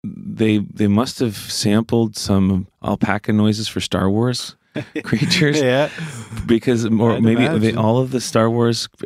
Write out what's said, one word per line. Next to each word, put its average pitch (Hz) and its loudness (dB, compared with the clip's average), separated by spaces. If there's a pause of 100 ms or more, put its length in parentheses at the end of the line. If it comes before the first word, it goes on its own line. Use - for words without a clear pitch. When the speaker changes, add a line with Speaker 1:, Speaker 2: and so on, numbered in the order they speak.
Speaker 1:
they, 110 0
they 104 -2
must 107 0
have 117 0
sampled 113 0
some 95 0 (180)
alpaca 104 0
noises 107 2
for - -6
Star 95 0
Wars 120 -2 (200)
Speaker 2:
<laughs> - -8
Speaker 1:
creatures. 151 0
Speaker 2:
Yeah. 135 2 (580)
Speaker 1:
Because, 117 2
or 113 2
Speaker 2:
I'd 101 0
Speaker 1:
maybe 113 4
they, - 2
Speaker 2:
imagine. 110 0
Speaker 1:
all 110 2
of 131 -2
the 127 -2
Star 113 2
Wars 117 0 (200)